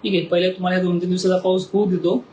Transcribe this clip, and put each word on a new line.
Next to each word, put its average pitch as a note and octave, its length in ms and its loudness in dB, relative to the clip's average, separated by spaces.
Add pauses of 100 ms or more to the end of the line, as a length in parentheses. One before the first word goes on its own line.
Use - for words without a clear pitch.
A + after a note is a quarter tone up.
ठीक G3+ 100 -2
आहे, E3 120 0
पहिले F3+ 240 2
तुम्हाला F#3 280 -2
या F#3 60 0
दोन F3 180 0
तीन F3+ 80 -2
दिवसाचा F#3 280 2
पाऊस F#3 360 0
होऊ G3+ 160 2
देतो F3+ 440 0